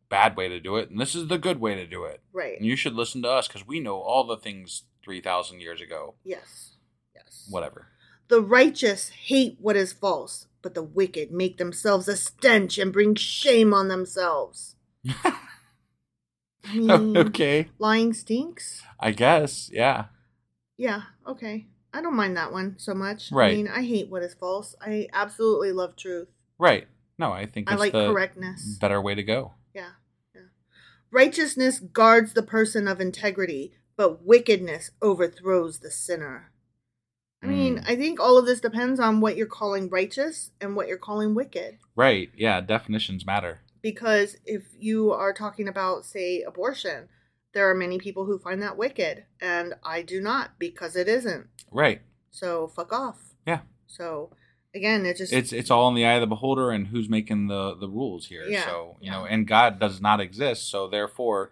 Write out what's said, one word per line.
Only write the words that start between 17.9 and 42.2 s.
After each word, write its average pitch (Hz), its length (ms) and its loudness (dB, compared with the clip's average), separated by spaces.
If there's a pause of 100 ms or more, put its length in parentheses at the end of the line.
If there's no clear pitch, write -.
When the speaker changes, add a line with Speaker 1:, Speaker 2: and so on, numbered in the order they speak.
Speaker 2:
stinks? 269 680 -6 (180)
Speaker 1:
I 110 120 0
guess, 139 600 2
yeah. 120 340 2 (720)
Speaker 2:
Yeah, 214 280 -4 (220)
okay. 220 400 -12 (260)
I 302 100 -10
don't 330 120 -6
mind 196 220 -2
that 160 160 -6
one 190 260 -8
so 202 160 -8
much. 196 380 -8
Speaker 1:
Right. 160 200 6
Speaker 2:
I 208 40 0
mean, 208 120 -4
I 254 140 -4
hate 220 280 -4
what 185 120 -6
is 175 120 -10
false. 190 460 -8
I 214 320 -6
absolutely 208 600 0
love 180 240 -4
truth. 180 320 -10 (300)
Speaker 1:
Right. 160 280 4 (320)
No, 143 140 -2
I 98 140 -6
think 107 220 -8
Speaker 2:
I 196 40 0
Speaker 1:
it's 202 80 0
Speaker 2:
like 208 120 2
Speaker 1:
the 214 200 4
Speaker 2:
correctness. 185 640 -4
Speaker 1:
better 104 220 2
way 101 160 -4
to 104 80 -6
go. 110 300 -4 (200)
Speaker 2:
Yeah, 180 180 -14 (420)
yeah. 185 80 -20 (680)
Righteousness 262 720 4
guards 226 540 6
the 226 80 2
person 220 440 0
of 196 140 -2
integrity, 185 720 -4 (240)
but 170 280 2
wickedness 185 680 4 (100)
overthrows 180 800 0
the 156 100 -16
sinner. 147 600 -8 (880)
I - 40 -8
mean, 269 320 2
Speaker 1:
Mm. - 100 -10
Speaker 2:
I 240 80 0
think 311 240 -2
all 254 160 8
of 247 100 8
this 247 140 2
depends 247 400 -2
on 220 200 4
what 214 160 2
you're 214 100 -2
calling 196 420 -6
righteous 208 600 -4 (100)
and 202 160 -8
what 202 120 -4
you're 185 100 -8
calling 214 360 -2
wicked. 220 440 -6 (180)
Speaker 1:
Right, 113 400 2